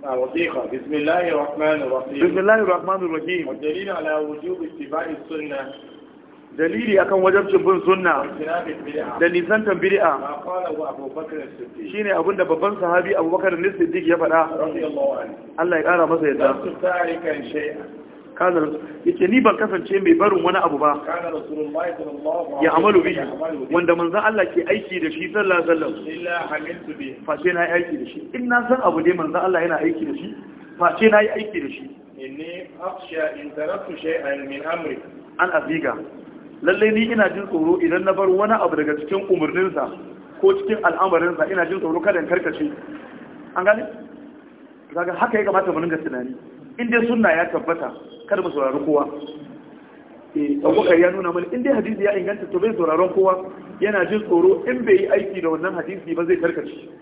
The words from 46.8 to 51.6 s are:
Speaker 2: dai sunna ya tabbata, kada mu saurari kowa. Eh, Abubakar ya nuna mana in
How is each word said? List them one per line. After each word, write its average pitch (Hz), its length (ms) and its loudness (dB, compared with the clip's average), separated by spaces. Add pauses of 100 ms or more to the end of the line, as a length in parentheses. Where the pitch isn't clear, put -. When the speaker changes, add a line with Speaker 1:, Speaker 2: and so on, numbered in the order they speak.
Speaker 2:
dai 233 160 4
sunna 233 240 4
ya 160 140 4 (100)
tabbata, 165 400 -2 (320)
kada 190 160 0
mu 175 80 -2
saurari 139 340 0
kowa. 147 220 2 (1300)
Eh, 143 280 0
Abubakar 165 360 6
ya 180 120 8
nuna 185 220 -2
mana 175 200 -2
in 247 100 -2